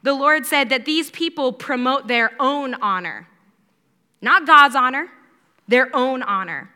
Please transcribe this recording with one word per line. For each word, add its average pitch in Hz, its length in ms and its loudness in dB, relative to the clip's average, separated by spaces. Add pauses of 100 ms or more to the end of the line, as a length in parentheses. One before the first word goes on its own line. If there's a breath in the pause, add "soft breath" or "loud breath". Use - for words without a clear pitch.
the 269 120 0
Lord 294 320 2
said 277 240 0
that 262 140 -2
these 311 280 -4
people 320 420 -4
promote 254 540 -4
their 233 320 0
own 277 360 -2
honor. 180 520 -6 (920)
Not 311 240 2
God's 285 300 6
honor, 269 340 -2 (580)
their 247 280 2
own 254 280 -2
honor. 180 520 -6